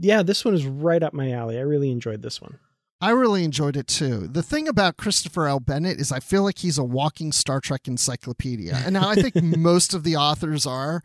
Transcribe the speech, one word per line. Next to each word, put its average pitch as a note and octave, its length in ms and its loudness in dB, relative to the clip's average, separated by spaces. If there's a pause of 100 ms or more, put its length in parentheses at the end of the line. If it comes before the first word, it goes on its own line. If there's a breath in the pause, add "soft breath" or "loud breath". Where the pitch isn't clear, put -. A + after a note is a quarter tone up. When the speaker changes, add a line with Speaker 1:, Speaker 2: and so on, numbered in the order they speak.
Speaker 1:
yeah, G3+ 220 4
this F#3+ 200 0
one G#3+ 120 2
is D#3 100 2
right D#3 380 0
up D#3 100 0
my C3+ 200 -2
alley. A#2 260 -4
I - 40 -4
really C#3+ 280 0
enjoyed A#2 320 -4
this - 180 -10
one. - 180 -18 (420)
Speaker 2:
I F#3+ 100 2
really A3+ 320 4
enjoyed C#3+ 340 0
it C3+ 120 -4
too. A2+ 400 -2
The D#3 160 -2
thing D#4 240 -4
about G3 280 2
Christopher - 520 -2
L. C#3 100 2
Bennett C#3+ 400 -2
is C#3+ 140 -2
I C3 80 -2
feel G3 240 0
like G3 140 -2
he's D#3+ 200 -2
a C#3 60 0
walking C#3+ 480 -2
Star C3+ 280 0
Trek - 280 -6
encyclopedia. B2 960 -4
And F#3+ 100 0
now F#3+ 140 2
I G#3 80 0
think - 180 4
Speaker 1:
<laughs> E3+ 80 4
Speaker 2:
most E3+ 500 4
of E3+ 120 -4
the E3 100 2
authors D3+ 520 0
are, C#3 380 -4